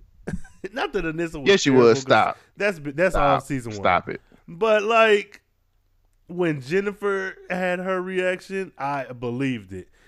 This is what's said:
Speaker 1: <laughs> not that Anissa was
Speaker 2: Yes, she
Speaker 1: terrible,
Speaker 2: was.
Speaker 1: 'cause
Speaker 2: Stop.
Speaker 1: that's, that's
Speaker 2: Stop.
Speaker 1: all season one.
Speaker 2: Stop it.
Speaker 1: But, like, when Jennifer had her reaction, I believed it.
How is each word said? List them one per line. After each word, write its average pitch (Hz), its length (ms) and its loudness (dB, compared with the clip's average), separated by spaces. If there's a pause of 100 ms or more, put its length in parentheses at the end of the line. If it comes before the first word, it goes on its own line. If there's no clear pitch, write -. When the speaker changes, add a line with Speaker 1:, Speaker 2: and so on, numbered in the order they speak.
(260)
Speaker 1:
<laughs> - 460 -10
not 294 220 -6
that 180 100 -2
Anissa 165 360 -6
was 135 80 -4
Speaker 2:
Yes, - 120 6
she 143 100 0
Speaker 1:
terrible, 127 180 8
Speaker 2:
was. 113 80 8
Speaker 1:
'cause 135 60 -4
Speaker 2:
Stop. 107 360 2 (180)
Speaker 1:
that's, 190 260 -2
that's 151 320 0
Speaker 2:
Stop. 170 80 2 (120)
Speaker 1:
all - 60 0
season 120 320 -6
one. 101 80 -10
Speaker 2:
Stop 92 300 2
it. - 100 -10 (260)
Speaker 1:
But, 208 360 0
like, 220 600 2 (840)
when 170 340 -2
Jennifer 196 760 -4 (120)
had 180 300 -4
her 185 240 -4
reaction, 185 720 -4
I 139 360 -6
believed 120 600 -4
it. 92 160 -12 (200)